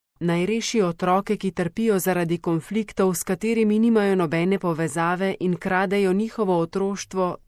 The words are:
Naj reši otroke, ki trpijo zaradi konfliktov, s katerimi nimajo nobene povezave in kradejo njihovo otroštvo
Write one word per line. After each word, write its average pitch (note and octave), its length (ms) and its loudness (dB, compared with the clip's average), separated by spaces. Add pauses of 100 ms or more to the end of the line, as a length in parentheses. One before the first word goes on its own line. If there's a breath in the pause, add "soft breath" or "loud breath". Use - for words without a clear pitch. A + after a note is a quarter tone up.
(220)
Naj E3+ 240 0
reši A3 360 0
otroke, F#3 560 0
ki G3 140 -4
trpijo F#3+ 480 0
zaradi F3 380 0
konfliktov, F#3+ 760 -2
s E3+ 100 -6
katerimi G#3+ 560 0
nimajo G#3+ 360 4
nobene F3 440 0
povezave E3+ 800 -2
in F3+ 160 0
kradejo F#3+ 580 0
njihovo G3+ 460 0
otroštvo F#3 800 -4 (100)